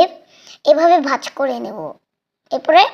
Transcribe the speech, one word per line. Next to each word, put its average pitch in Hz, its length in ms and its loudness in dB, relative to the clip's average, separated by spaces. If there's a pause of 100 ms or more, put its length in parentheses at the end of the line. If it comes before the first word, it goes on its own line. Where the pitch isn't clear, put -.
(640)
এভাবে 320 360 4
ভাঁজ 277 280 -6
করে 262 320 -6
নেব। 214 180 -12 (720)
এরপরে 311 300 2 (140)